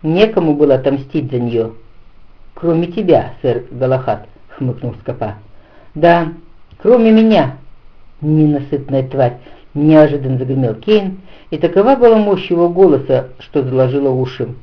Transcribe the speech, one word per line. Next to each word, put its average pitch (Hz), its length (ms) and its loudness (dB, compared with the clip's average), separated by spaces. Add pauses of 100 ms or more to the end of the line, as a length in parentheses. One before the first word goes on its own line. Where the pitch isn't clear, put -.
некому 170 520 0
было 143 200 2
отомстить 135 560 -4
за 127 80 -4
неё. 113 340 -4 (800)
«Кроме 170 340 -2
тебя, 175 540 0
сэр 123 280 -2
Галахад», 127 580 -4 (220)
хмыкнул 123 520 -8
Скопа. - 340 -10 (580)
«Да, 170 360 0 (480)
кроме 226 340 4
меня». 214 460 2 (640)
«Ненасытная 147 840 0
тварь», 131 360 -2 (340)
неожиданно 147 640 4
загремел 127 380 -2
Кейн, 196 440 -2 (300)
и 160 80 -8
такова 190 400 2
была 233 180 4
мощь 202 340 0
его 170 200 2
голоса, 147 600 2 (100)
что - 220 -4
заложило 131 480 0
уши. 127 540 -6